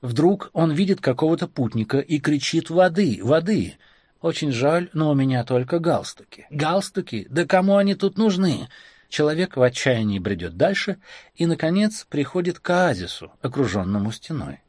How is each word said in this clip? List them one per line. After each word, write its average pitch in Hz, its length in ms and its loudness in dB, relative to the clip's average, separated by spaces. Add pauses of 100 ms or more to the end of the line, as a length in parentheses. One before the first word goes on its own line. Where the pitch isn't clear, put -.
Вдруг 143 520 0
он 165 180 2
видит 185 300 0
какого-то 160 480 0
путника 113 500 -2
и 151 220 -2
кричит: 151 500 0
«Воды, 175 540 2
воды!» 156 520 0 (440)
«Очень 160 320 -2
жаль, 151 400 0
но 156 180 0
у 143 40 4
меня 135 280 2
только 127 380 0
галстуки». - 680 -4
«Галстуки? 156 800 -4
Да 151 160 -2
кому 190 320 4
они 196 200 2
тут 196 220 -2
нужны?» 185 500 0 (420)
Человек 156 460 0
в 131 60 4
отчаянии 117 560 2
бредёт 87 380 -4
дальше 185 420 0 (380)
и, 170 100 0
наконец, 170 640 0
приходит 170 500 -4
к - 120 -14
оазису, 156 640 -2 (100)
окружённому 104 680 0
стеной. 107 580 -10